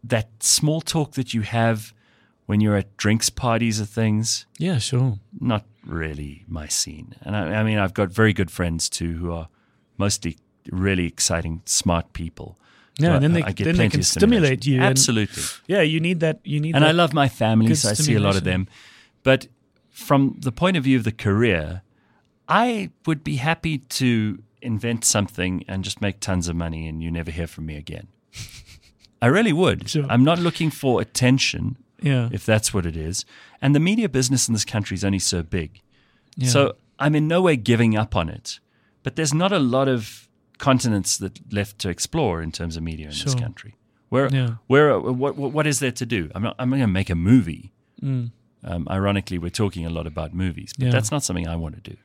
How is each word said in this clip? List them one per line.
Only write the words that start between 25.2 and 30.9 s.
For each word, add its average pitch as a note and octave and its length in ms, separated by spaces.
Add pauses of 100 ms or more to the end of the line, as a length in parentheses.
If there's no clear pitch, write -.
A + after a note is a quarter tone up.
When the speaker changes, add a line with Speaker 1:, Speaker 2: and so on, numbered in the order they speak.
Speaker 1:
and F#2+ 160
just - 180
make G2 180
tons F2+ 280
of E2+ 80
money D#2+ 320
and D#2+ 140
you E2 80
never E2 220
hear E2 160
from - 180
me D#2 120
again. D#2 300 (260)
<laughs> - 880
I G#2+ 60
really F#3+ 260
would. C#3+ 360
Speaker 2:
Sure. D3 200
Speaker 1:
I'm A#2+ 140
not E3+ 160
looking E3+ 300
for A#2+ 320